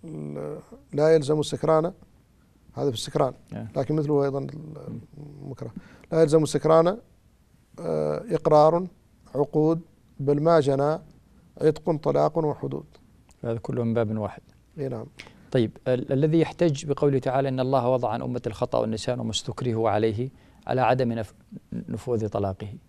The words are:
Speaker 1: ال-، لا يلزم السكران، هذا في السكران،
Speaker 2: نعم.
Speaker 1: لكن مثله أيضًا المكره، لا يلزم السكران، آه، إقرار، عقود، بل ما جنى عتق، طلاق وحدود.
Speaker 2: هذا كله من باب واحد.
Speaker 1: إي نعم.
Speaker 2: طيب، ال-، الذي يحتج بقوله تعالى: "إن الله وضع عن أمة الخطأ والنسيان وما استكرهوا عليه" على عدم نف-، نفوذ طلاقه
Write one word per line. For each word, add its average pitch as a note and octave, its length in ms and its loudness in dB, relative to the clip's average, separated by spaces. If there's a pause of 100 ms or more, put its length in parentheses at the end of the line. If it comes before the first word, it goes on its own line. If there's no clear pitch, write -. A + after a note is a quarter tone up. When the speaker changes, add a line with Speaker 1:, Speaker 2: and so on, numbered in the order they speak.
Speaker 1:
ال-، D3 540 -10 (340)
لا D#3 220 6
يلزم D3+ 240 2
السكران، D#3 540 0 (800)
هذا C#3 160 -2
في A2+ 60 -4
السكران، C#3 380 -2 (180)
Speaker 2:
نعم. A2 240 -10
Speaker 1:
لكن C#3 200 -2
مثله D3 280 2
أيضًا C#3 240 -2 (960)
المكره، B2 280 -12 (400)
لا D#3+ 100 4
يلزم D#3 220 6
السكران، D#3+ 540 4 (840)
آه، D#3 500 -2
إقرار، D#3+ 580 4 (480)
عقود، D#3 460 0 (380)
بل C#3+ 240 0
ما E3 160 6
جنى C#3 400 2 (640)
عتق، D#3 300 2 (120)
طلاق D3+ 340 2
وحدود. D3 480 -4 (580)
Speaker 2:
هذا A#2 140 -2
كله A#2+ 260 -4
من A2+ 100 0
باب A2 240 0
واحد. G#2 240 -6 (380)
Speaker 1:
إي C#3 100 -4
نعم. A2+ 160 -8 (460)
Speaker 2:
طيب، A2+ 260 2 (100)
ال-، B2+ 240 0
الذي D#3 280 2
يحتج D#3 460 0
بقوله C#3+ 340 0
تعالى: C#3 300 0
"إن C3 100 -4
الله C3 280 2
وضع B2 220 2
عن A#2 120 -4
أمة B2 260 -6
الخطأ A#2+ 320 0
والنسيان A2+ 400 -2
وما A#2 120 -4
استكرهوا A2+ 580 -2
عليه" A2 400 0 (380)
على B2+ 140 0
عدم A#2 420 2
نف-، - 100 -12 (400)
نفوذ A2+ 540 -4
طلاقه G2+ 400 -4 (220)